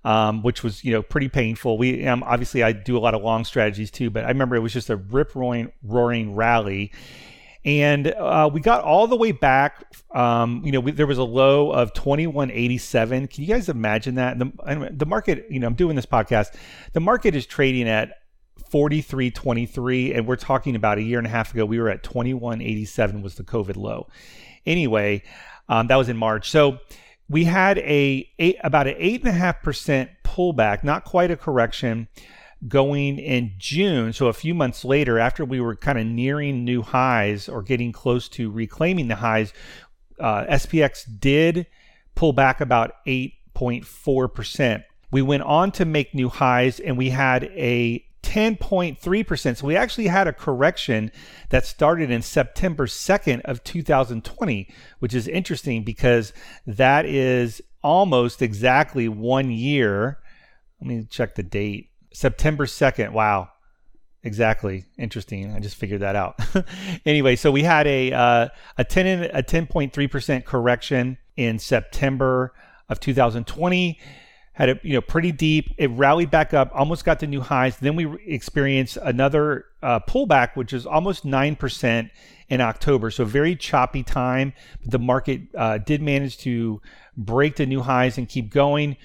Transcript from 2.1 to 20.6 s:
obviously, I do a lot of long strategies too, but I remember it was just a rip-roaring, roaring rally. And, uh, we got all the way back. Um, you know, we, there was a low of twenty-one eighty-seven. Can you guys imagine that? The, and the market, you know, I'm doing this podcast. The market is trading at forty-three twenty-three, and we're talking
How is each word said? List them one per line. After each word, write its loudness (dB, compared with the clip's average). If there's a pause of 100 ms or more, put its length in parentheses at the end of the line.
obviously, 0
I 4
do -2
a -4
lot 2
of -2
long 0
strategies -2
too, -4
but -4
I -4
remember 0
it 2
was -2
just -4
a -2
rip-roaring, -2 (100)
roaring 0
rally. 0 (720)
And, 2
uh, 2
we -2
got 2
all 6
the 2
way 2
back. 2 (220)
Um, 2
you -4
know, 0
we, -2
there 2
was 0
a 0
low 4
of 2
twenty-one 0
eighty-seven. 0
Can -10
you -6
guys 2
imagine -2
that? -2
The, -4 (120)
and -6
the -2
market, -2
you -4
know, -2
I'm 0
doing 0
this -4
podcast. 0 (380)
The -2
market 2
is -2
trading 0
at 0 (520)
forty-three 0
twenty-three, -2
and -2
we're 0
talking -2